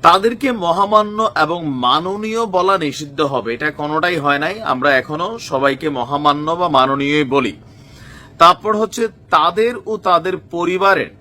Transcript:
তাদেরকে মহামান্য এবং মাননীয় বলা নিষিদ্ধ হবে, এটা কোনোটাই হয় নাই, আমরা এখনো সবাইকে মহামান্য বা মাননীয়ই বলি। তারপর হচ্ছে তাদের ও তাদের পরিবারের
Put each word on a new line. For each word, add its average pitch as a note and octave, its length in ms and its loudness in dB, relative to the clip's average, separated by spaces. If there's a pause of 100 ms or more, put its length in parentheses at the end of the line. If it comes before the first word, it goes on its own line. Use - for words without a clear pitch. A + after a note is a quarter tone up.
তাদেরকে G3+ 460 2 (160)
মহামান্য G#3 540 2 (260)
এবং E3+ 140 -4 (260)
মাননীয় G3 600 0
বলা F#3+ 320 2
নিষিদ্ধ C#3+ 400 -8 (140)
হবে, A#2 220 -4
এটা D3+ 140 -4 (120)
কোনোটাই D#3 440 -2
হয় C#3+ 200 0
নাই, F#3 100 -4 (180)
আমরা C3 180 0 (100)
এখনো D#3 260 -6 (240)
সবাইকে C#3 400 0
মহামান্য C#3+ 560 -2 (140)
বা F3 80 0
মাননীয়ই C#3 680 2
বলি। C3 200 0 (840)
তারপর F3+ 420 4
হচ্ছে A3+ 240 -2 (300)
তাদের F3 380 2 (140)
ও G#3+ 60 -6 (160)
তাদের F3+ 260 2 (180)
পরিবারের F3 580 0 (100)